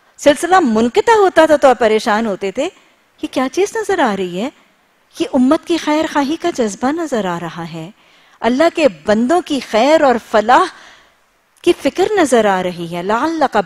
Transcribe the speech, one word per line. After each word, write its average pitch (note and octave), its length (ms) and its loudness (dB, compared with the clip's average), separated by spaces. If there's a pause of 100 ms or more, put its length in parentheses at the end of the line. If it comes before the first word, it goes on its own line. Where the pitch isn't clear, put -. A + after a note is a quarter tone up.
(180)
سلسلہ E4+ 420 2
منقطع A#3+ 520 2
ہوتا F#4+ 340 4
تھا D#4 100 2
تو D4 120 4
آپ A#3+ 100 2
پریشان G#3+ 480 0
ہوتے G3 240 -6
تھے، C4+ 180 -4 (540)
یہ D4+ 80 -8
کیا C4 220 -4
چیز G4 240 -4
نظر G4+ 220 -4
آ A#3+ 180 0
رہی F3+ 240 -6
ہے؟ A#3+ 80 -6 (680)
یہ D#4+ 160 -4
امت C4 340 2
کی E4+ 100 -2
خیر D#4 360 -2
خواہی C#4+ 240 -2
کا F4 180 -4
جذبہ A3+ 380 -4
نظر D4 320 -4
آ F3 160 -6
رہا E3+ 320 -10
ہے، E3 160 -12 (540)
اللہ B3+ 320 2
کے D#4+ 120 2 (200)
بندوں B3 400 2
کی D4 140 -4
خیر C#4 420 2
اور C4 120 4 (160)
فلاح A#3 340 4 (1000)
کی F4 80 4 (100)
فکر F#4 340 -2
نظر C4 280 2
آ F#3+ 180 0
رہی F3 320 -8
ہے۔ F3 80 -8
لعلک C4 640 -2